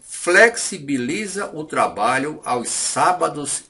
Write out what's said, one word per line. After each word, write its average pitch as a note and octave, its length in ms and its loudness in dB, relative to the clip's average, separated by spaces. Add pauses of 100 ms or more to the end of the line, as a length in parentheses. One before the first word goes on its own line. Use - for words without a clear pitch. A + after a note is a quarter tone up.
flexibiliza F#3 1500 0
o D#3 100 -8
trabalho C3 800 0
aos A#2+ 240 -2
sábados D3+ 1000 0